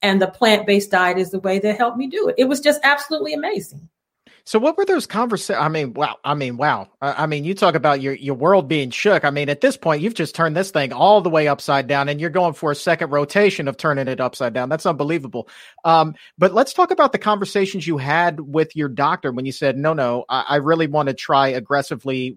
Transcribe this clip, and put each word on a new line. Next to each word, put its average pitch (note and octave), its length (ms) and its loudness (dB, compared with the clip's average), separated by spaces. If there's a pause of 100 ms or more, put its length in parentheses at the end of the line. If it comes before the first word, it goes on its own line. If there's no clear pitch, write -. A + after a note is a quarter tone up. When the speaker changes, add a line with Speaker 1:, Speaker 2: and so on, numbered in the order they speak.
Speaker 1:
and G3 200 4
the F#3 60 2
plant-based G3+ 640 2
diet F3+ 260 2
is F3+ 120 -2
the F#3+ 100 -6
way F#3+ 180 -2
that G#3 200 -2
helped A#3+ 180 0
me C4+ 100 -4
do F#4 220 -2
it. - 100 -2
It B3+ 60 6
was C#4+ 160 0
just D4 240 2
absolutely D4+ 480 0
amazing. D4+ 560 -6 (560)
Speaker 2:
So - 140 0
what D#4 200 0
were G4 80 0
those F4+ 200 0
conversa-, G#3 540 -2
I D3+ 80 2
mean, D3+ 240 -4
wow. C#3 320 -2
I C#3 80 0
mean, C3 240 -4
wow. B2 320 0 (140)
I, C#3+ 220 -2
I - 20 -2
mean, D3 180 -4
you F3+ 80 -2
talk F#3+ 220 2
about C#3+ 260 2
your, C3+ 140 -4
your C#3 200 -6
world D#3+ 320 2
being C#3+ 220 -2
shook. F#3+ 340 2
I D3 60 2
mean, C#3+ 220 -2
at C#3+ 100 -4
this C4+ 160 2
point, D#3 240 0
you've A3+ 140 -4
just D#3 200 -6
turned E3 220 0
this F#3+ 140 -2
thing C#3 200 -2
all F#3 300 6
the F3+ 80 0
way D#3 200 2
upside C#3 380 0
down, C#3 220 0
and D3 100 -2
you're D#3+ 120 -4
going E3+ 240 0
for D3+ 160 -4
a C#3+ 40 0
second D#3+ 360 -2
rotation D#3 580 2
of C3 80 -4
turning C#3 320 -2
it C3 120 -4
upside B2 340 -2
down. B2+ 160 -4
That's D#3 160 -2
unbelievable. C#3+ 640 -4 (340)
Um, D#3+ 300 4 (240)
but F3+ 160 4
let's C4 180 2
talk F4+ 180 2
about D4+ 220 2
the - 60 0
conversations G3 680 -2
you D#3+ 120 -2
had D#3+ 420 0
with D3+ 340 -2
your D3 140 -2
doctor C#3+ 440 -2
when B2+ 120 -6
you C3+ 80 -6
said, C3+ 240 -2
"No, D#3 160 0
no, B2 380 -2
I, B2+ 180 -2
I C#3+ 80 2
really D#3+ 300 2
wanna C#3+ 260 0
try C#3 360 2
aggressively C3 880 -4